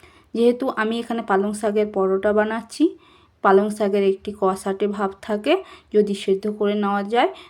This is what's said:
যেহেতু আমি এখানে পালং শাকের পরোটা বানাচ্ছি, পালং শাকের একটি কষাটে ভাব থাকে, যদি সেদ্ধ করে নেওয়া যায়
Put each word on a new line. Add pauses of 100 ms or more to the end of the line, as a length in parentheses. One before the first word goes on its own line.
(340)
যেহেতু (160)
আমি
এখানে
পালং
শাকের
পরোটা
বানাচ্ছি, (580)
পালং
শাকের
একটি
কষাটে
ভাব (100)
থাকে, (400)
যদি
সেদ্ধ
করে
নেওয়া
যায় (200)